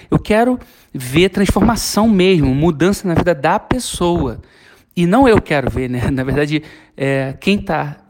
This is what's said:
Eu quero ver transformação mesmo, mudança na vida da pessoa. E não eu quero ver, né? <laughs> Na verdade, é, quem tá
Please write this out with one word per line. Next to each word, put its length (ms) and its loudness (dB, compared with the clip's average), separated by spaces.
Eu 80 2
quero 400 0
ver 360 0
transformação 800 0
mesmo, 460 4
mudança 540 0
na 80 0
vida 180 2
da 240 0
pessoa. 840 -4
E 120 2
não 200 4
eu 140 4
quero 300 -2
ver, 180 -4
né? 200 -4
<laughs> 40 -2
Na 100 -2
verdade, 380 -2
é, 440 -4
quem 180 0
tá 400 -6